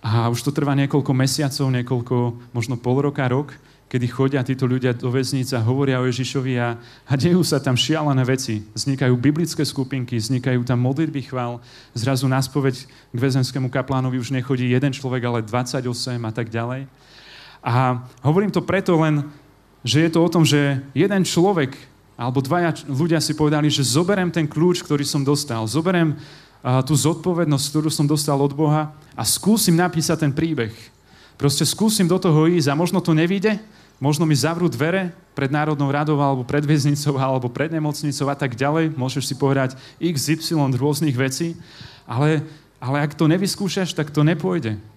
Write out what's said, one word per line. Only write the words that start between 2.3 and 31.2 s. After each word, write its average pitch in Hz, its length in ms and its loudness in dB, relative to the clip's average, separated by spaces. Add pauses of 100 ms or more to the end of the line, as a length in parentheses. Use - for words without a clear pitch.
možno 123 240 -4
pol 127 240 0
roka, 143 240 -2
rok, 131 320 -2 (360)
kedy 123 160 0
chodia 135 320 0
títo 131 240 -2
ľudia 127 320 0
do 123 160 -4
väzníc 131 400 -2
a 123 80 0
hovoria 131 400 2
o 127 80 0
Ježišovi 127 480 -2
a, 120 240 -2
a - 320 -8
dejú 170 320 4
sa 151 160 0
tam 127 160 0
šialené 147 480 2
veci. 120 480 -2
Vznikajú 131 480 0
biblické 151 480 0
skupinky, 127 480 -6
vznikajú 123 480 0
tam 123 160 0
modlitby 139 480 -2
chvál, 120 320 -6 (320)
zrazu 127 320 0
na 131 160 2
spoveď 135 480 -2
k - 320 -12
väzenskému 131 480 0
kaplánovi 131 480 -2
už 123 160 -6
nechodí 127 320 -2
jeden 127 320 2
človek, 127 320 -4
ale 120 160 -2
dvadsaťosem 123 800 -4
a 110 80 -6
tak 113 160 -6
ďalej. 120 400 -6 (720)
A 127 400 0 (240)
hovorím 180 240 4
to 180 160 -2
preto 185 320 2
len, 151 320 2 (560)
že 147 240 4
je - 20 0
to 165 140 4
o 170 80 2
tom, 170 80 4
že 143 400 4 (160)
jeden 196 320 2
človek 170 480 2 (400)
alebo 127 240 -2
dvaja 165 320 0
č-, - 160 -10
ľudia 156 320 0
si 151 160 -4
povedali, 151 320 2
že 147 160 2
zoberiem 175 480 0
ten 160 160 0
kľúč, 175 320 2
ktorý 143 240 -2
som 143 160 -2
dostal, 135 480 0
zoberiem, 160 480 0 (480)
a, 127 160 2
tú 139 160 0
zodpovednosť, 156 680 0 (120)
ktorú 156 160 0
som 151 160 0
dostal 147 320 0
od 139 160 0
Boha 151 320 2 (240)
a 117 160 -6
skúsim 190 480 2
napísať 170 480 0
ten 143 80 2
príbeh. 143 400 -2 (640)